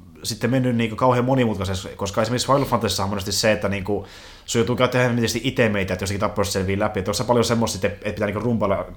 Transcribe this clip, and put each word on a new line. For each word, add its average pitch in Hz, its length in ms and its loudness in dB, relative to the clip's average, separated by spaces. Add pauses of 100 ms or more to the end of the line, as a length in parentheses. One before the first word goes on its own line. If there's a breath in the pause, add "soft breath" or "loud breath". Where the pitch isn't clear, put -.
(220)
sitten 117 280 -2
mennyt 127 260 2
niinku 110 200 0
kauhean 123 280 4
monimutkaiseksi, 101 640 0
koska 98 340 -4
esimerkiksi 120 240 -2
Final 135 180 4
Fantasyssa 110 380 0
on 95 60 -2
monesti 101 240 -4
se, 107 200 4
että 104 160 0
niinku 98 380 -2 (400 loud breath)
sun - 120 -2
joutuu 117 180 2
käyttämään 127 340 4
hemmetisesti 117 340 0
itemeitä, 104 500 0
että 92 80 -4
jostakin 98 180 -2
tappelusta 101 320 0
selvii 98 260 0
läpi, 104 200 0
että 92 120 -2
onks 98 80 -2
se 123 60 -2
paljon 120 200 4
semmoista 117 280 0
sitten, 98 180 -2
että 104 200 -8
pitää 101 160 -4
niinku 101 140 -2
rumpailla, 101 460 0 (100)